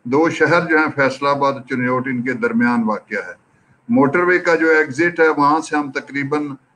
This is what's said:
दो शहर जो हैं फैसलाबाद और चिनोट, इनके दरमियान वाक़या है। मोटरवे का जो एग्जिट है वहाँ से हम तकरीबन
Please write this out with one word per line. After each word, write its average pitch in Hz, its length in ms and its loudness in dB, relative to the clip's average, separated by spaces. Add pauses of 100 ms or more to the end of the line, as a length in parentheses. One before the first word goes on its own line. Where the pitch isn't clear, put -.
दो 156 220 2
शहर 160 300 2
जो 160 180 0
हैं 156 120 0
फैसलाबाद 139 640 0
और 131 60 -12
चिनोट, 127 480 -4
इनके 123 240 -4
दरमियान 117 520 0
वाक़या 104 440 -6
है। 85 60 -16 (560)
मोटरवे 175 480 2
का 175 160 2
जो 160 120 2
एग्जिट 156 540 2
है 160 80 6
वहाँ 147 320 2
से 156 160 -6
हम 147 140 -4
तकरीबन 143 680 -6 (200)